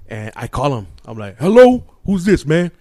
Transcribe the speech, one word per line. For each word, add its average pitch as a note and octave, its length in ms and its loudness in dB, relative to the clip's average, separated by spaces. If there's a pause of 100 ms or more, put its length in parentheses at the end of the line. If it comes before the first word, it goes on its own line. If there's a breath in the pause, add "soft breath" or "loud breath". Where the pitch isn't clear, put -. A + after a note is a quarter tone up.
and A2 280 -12
I A#2 120 -12
call C3 300 -4
him. G2+ 100 -10 (180)
I'm A2+ 120 -16
like, G2+ 200 -14
Hello, A#3+ 460 4 (220)
who's F3+ 200 -4
this, G3 200 0
man? E3 360 -2